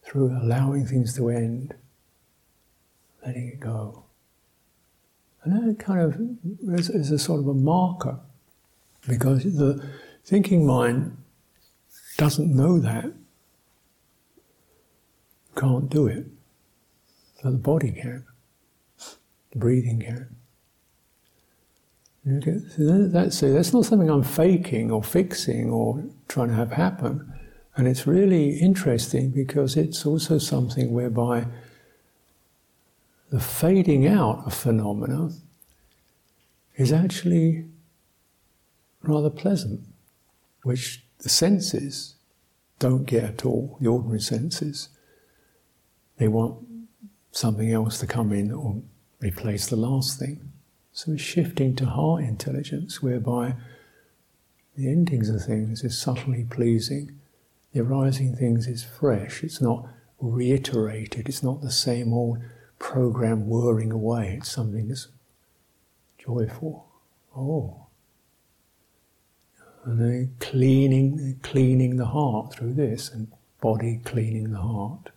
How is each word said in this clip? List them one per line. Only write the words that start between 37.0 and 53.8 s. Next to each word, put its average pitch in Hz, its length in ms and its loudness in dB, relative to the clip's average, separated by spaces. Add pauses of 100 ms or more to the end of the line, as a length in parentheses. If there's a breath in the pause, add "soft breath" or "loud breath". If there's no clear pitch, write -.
rather 151 280 2
pleasant, 175 500 -2 (840)
which - 420 -4 (140)
the - 100 -10
senses - 840 0 (640)
don't 131 260 2
get 120 200 0
at 110 220 -6
all, 120 340 -2
the 127 80 2
ordinary 113 320 0
senses. 143 680 -6 (1300 soft breath)
They 117 120 2
want 113 380 0 (640)
something 110 400 -2
else 110 300 -2
to - 60 -6
come 113 260 -2
in 101 160 0
that 127 100 -6
will 113 240 -6 (380)
replace 104 460 -4
the 117 100 -2
last 131 420 -2
thing. 139 340 -10 (400)
So - 200 -8
it's 147 80 -4
shifting 135 560 0
to 131 80 -2
heart 156 400 0
intelligence, 135 800 -6
whereby 123 520 -2 (1200 loud breath)